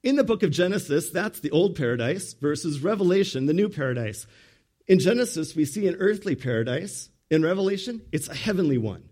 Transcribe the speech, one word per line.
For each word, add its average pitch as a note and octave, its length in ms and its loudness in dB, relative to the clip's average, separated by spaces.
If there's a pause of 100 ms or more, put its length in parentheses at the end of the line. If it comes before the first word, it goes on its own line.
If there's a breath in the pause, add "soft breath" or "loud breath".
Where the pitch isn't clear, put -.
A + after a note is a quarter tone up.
In C4+ 140 2
the B3+ 80 4
book A3 180 0
of F3 80 2
Genesis, F3+ 600 0
that's F#3 280 -4
the D3 140 -4
old E3+ 240 4
paradise B2 580 -2
versus D3 460 -4
Revelation, F#3+ 640 2
the D#3 80 2
new G3+ 140 2
paradise. A#2+ 580 -4 (640 soft breath)
In F#3+ 100 8
Genesis, F#3+ 560 0
we D#3 100 2
see G3 220 -2
an E3+ 140 0
earthly G3 340 0
paradise. B2 760 -4 (200)
In D#3 140 4
Revelation, G3 680 -2
it's - 160 -6
a D3+ 80 -12
heavenly E3+ 420 0
one. G#2+ 360 -4